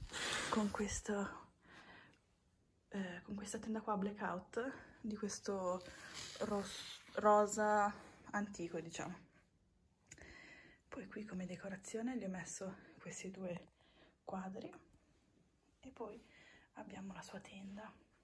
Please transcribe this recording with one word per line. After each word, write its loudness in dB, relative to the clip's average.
con 6
questo, 0
eh, -2
con -6
questa -4
tenda -2
qua 2
blackout 0
di -2
questo 0
ros-, -2
rosa 10
antico, 0
diciamo. -6
Poi -8
qui -2
come -2
decorazione -2
gli 0
ho 0
messo -4
questi -6
due -4
quadri -4
e -14
poi -8
abbiamo -8
la -10
sua -8
tenda. -10